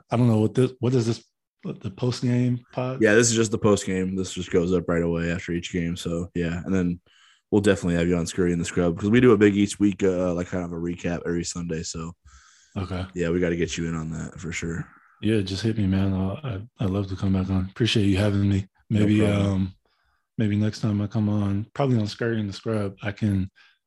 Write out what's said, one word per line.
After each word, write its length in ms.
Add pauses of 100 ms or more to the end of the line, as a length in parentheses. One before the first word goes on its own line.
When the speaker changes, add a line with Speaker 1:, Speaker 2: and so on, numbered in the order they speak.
Speaker 1:
I 80
don't 120
know 100
what 160
this, 240
what 160
is 100
this, 180 (400)
what, 180
the 100
post-game 680 (100)
pod? 300
Speaker 2:
Yeah, 140
this 140
is 60
just 160
the 60
post-game. 580
This 180
just 160
goes 240
up 140
right 160
away 280
after 200
each 220
game. 240
So, 380
yeah, 280
and 100
then 280 (500)
we'll 100
definitely 340
have 120
you 100
on 100
Scurry 260
and 80
the 40
Scrub 320
'cause 120
we 100
do 140
a 40
big 200
each 200
week, 260
uh, 300
like, 140
kind 160
of 80
a 40
recap 500
every 180
Sunday. 400
So, 300 (640)
Speaker 1:
Okay. 360
Speaker 2:
yeah, 160
we 120
gotta 160
get 200
you 100
in 60
on 180
that 280
for 140
sure. 340 (340)
Speaker 1:
Yeah, 180
just 240
hit 140
me, 100
man. 260
I'll, 300
I, 180 (220)
I'd 60
love 180
to 80
come 180
back 160
on. 220
Appreciate 340
you 120
having 300
me. 200 (220)
Speaker 2:
No 100
Speaker 1:
Maybe, 220
Speaker 2:
problem. 260
Speaker 1:
um, 260 (640)
maybe 200
next 240
time 200
I 60
come 220
on, 440
probably 240
on 80
Scurry 340
and 100
the 40
Scrub, 480
I 120
can 360 (380)